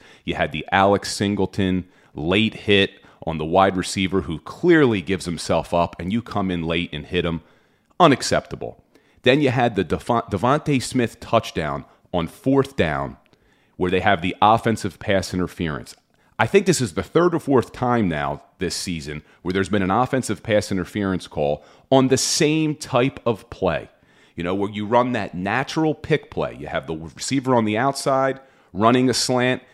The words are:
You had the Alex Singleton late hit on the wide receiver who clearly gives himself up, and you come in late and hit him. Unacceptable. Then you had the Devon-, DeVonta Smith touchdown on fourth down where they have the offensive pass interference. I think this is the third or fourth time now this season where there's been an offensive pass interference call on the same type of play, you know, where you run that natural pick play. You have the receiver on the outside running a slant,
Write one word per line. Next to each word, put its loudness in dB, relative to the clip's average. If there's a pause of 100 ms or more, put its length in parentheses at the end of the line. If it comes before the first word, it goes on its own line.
(240)
You -4
had -2
the -6
Alex 2
Singleton 0 (260)
late 2
hit 2 (220)
on -4
the -4
wide 4
receiver 0
who -6
clearly 2
gives -4
himself -2
up, 0
and -6
you -2
come -4
in -2
late -2
and -10
hit -2
him. -4 (560)
Unacceptable. 0 (400)
Then 4
you 2
had 2
the 0
Devon-, -2
DeVonta 0
Smith -2
touchdown -4 (300)
on -2
fourth 0
down -2 (580)
where -2
they 2
have 2
the -2
offensive 2
pass -2
interference. -6 (440)
I 2
think 4
this 2
is -4
the -2
third 2
or 0
fourth 0
time 0
now -4 (160)
this -4
season -8 (200)
where -4
there's 0
been 0
an 0
offensive 0
pass 0
interference -2
call -4 (280)
on 6
the 2
same 0
type -2
of -4
play, -4 (440)
you -8
know, -2
where -2
you -6
run 4
that -4
natural -2
pick -2
play. -6
You -12
have -6
the -6
receiver -4
on 4
the 0
outside -2 (320)
running 4
a 2
slant, 0 (120)